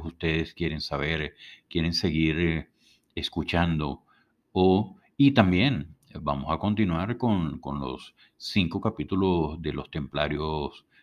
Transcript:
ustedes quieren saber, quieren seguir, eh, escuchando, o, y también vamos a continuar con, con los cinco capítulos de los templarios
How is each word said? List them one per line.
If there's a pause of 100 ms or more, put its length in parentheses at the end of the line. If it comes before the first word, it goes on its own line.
ustedes
quieren
saber, (340)
quieren
seguir,
eh, (440)
escuchando, (480)
o, (220)
y
también (260)
vamos
a
continuar
con,
con
los (220)
cinco
capítulos
de
los
templarios (160)